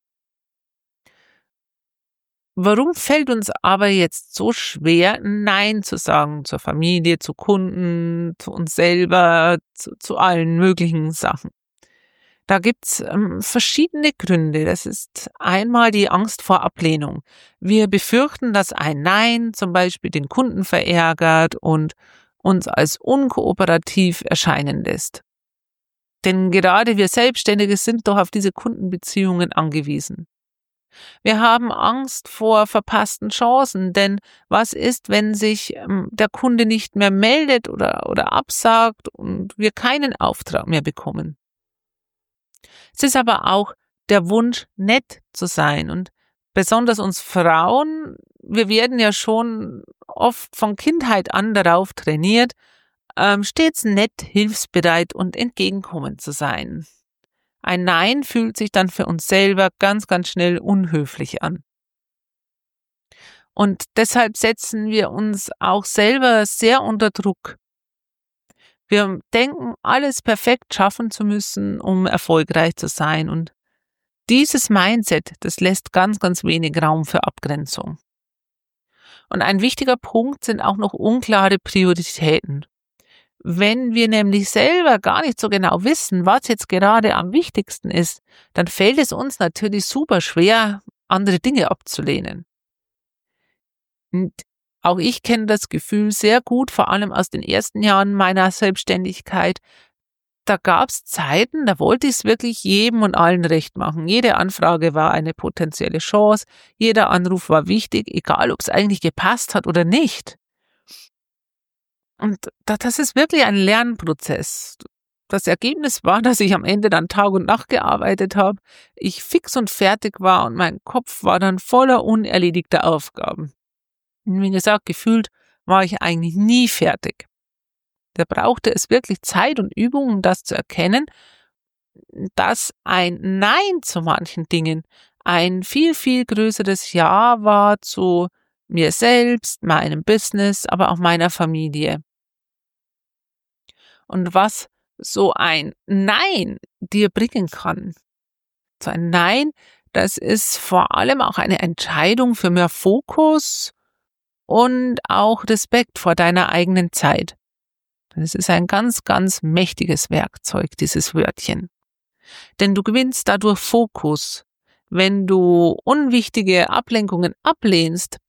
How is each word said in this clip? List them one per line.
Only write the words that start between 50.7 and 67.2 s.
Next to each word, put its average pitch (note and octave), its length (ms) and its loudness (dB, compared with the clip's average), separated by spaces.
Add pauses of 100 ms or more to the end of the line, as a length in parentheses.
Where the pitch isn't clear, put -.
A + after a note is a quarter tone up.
Kindheit B3+ 580 0
an G#3+ 200 -2
darauf F3+ 380 2
trainiert, G3+ 600 0 (640)
ähm, G3+ 260 2
stets D#4+ 420 0
nett, G#3 380 0
hilfsbereit F3 920 0
und F#3 220 -6
entgegenkommend F#3+ 840 -6
zu C#3+ 120 -12
sein. C3 540 -8 (760)
Ein F3+ 220 -4
Nein F#3+ 380 0
fühlt A3+ 340 -4
sich G#3+ 140 -6
dann F#3+ 180 2
für - 180 -6
uns E3 200 -6
selber G3 520 2
ganz, G3+ 280 0
ganz F3+ 220 -2
schnell F3 300 0
unhöflich E3 840 -2
an. E3 220 -6 (1900)
Und G3+ 300 0 (120)
deshalb A3+ 400 2
setzen A3 500 -2
wir G#3+ 240 0
uns G#3 480 -6
auch F#3+ 260 0
selber A3+ 640 2
sehr A#3 360 2
unter G#3+ 280 0
Druck. - 460 -4 (1300)